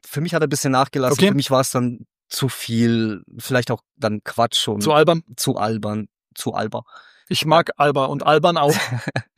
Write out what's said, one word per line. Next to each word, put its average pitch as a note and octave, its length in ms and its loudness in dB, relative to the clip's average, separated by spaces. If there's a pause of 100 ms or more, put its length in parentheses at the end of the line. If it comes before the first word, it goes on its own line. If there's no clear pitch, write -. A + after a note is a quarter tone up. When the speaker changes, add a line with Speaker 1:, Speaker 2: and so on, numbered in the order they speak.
Speaker 1:
Für - 140 -8
mich F3 140 -4
hat D#3+ 80 0
er D#3 40 4
ein C#3 40 0
bisschen C#3+ 200 -2
nachgelassen. C3 480 2
Speaker 2:
Okay. F#3 120 6
Speaker 1:
Für - 40 2
mich C#3+ 160 -2
war's C3 220 2
dann B2 340 -4 (220)
zu - 200 -2
viel, A2+ 760 0 (160)
vielleicht B2 340 -2
auch A2 80 -4 (160)
dann G#2+ 260 -2
Quatsch - 460 -2
und G#2 140 -2
Speaker 2:
Zu D3+ 100 2
albern? D#3 300 4 (120)
Speaker 1:
zu B2+ 220 -2
albern, G#2+ 500 -4 (300)
zu - 180 -6
albern. A2 280 -6 (460)
Speaker 2:
Ich - 160 -2
mag D#3 260 2
Speaker 1:
Ja. - 80 -6
Speaker 2:
Alba C#3+ 260 2
und C#3 200 -4
albern D#3 320 4
auch. D3 160 2
Speaker 1:
<laughs> - 520 -4 (140)